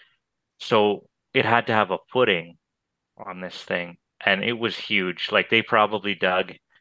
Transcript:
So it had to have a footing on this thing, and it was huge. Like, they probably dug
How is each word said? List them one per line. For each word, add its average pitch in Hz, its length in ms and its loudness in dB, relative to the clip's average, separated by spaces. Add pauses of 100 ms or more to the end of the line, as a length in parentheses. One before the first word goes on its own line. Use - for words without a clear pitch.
(580)
So 104 500 0 (240)
it 127 120 2
had 113 240 2
to 117 60 0
have 101 180 2
a 87 60 -4 (140)
footing 90 460 0 (580)
on 95 240 -14
this 90 220 -12
thing, 87 360 -6 (220)
and 98 220 0
it 113 160 -2
was 113 180 -2
huge. 92 540 -4
Like, 98 180 2
they 113 140 4
probably 104 540 2
dug 92 380 0 (260)